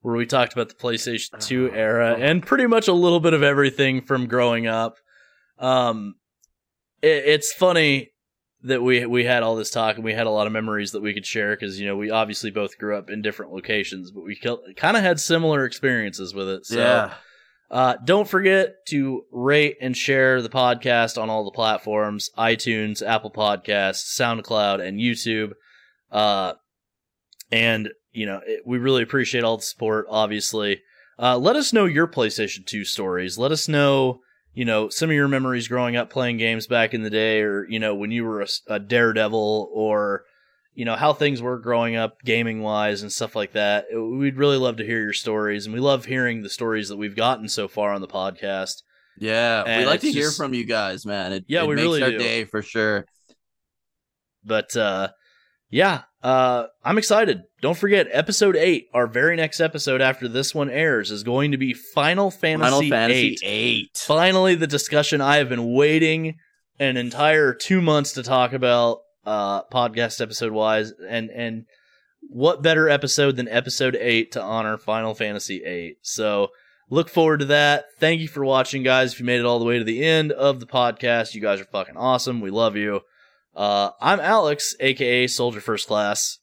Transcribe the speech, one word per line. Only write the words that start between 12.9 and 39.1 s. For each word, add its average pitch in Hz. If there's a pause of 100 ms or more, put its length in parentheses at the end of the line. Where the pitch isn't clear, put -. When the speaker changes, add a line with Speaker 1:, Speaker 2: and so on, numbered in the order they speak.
Speaker 1:
up 98
in 107
different 104
locations, 95
but 98
we 101
kinda 127
had 180
similar 160
experiences 107
with 98
it. 95
So, 113
Speaker 2:
Yeah. 120 (580)
Speaker 1:
uh, 127
don't 196
forget 190 (160)
to 135
rate 143
and 127
share 131
the 117
podcast 120
on 110
all 110
the 98
platforms, 107
iTunes, 110
Apple 110
Podcasts, 101 (120)
SoundCloud, 107
and 95
YouTube. 113 (580)
Uh, 101 (1000)
and, 113 (240)
you 110
know, 98
it, 110
we 123
really 127
appreciate 120
all 113
the 107
support, 107
obviously. 107 (380)
Uh, 123
let 180
us 285
know 220
your 165
PlayStation 110
two 104
stories. 92
Let 127
us 156
know, 139 (340)
you 123
know, 110
some -
of 156
your 143
memories 131
growing 120
up 120
playing 123
games 113
back 113
in 113
the 107
day, 110
or, 101
you 113
know, 107
when 104
you 117
were 110
a 101
s-, -
a 107
Daredevil, 107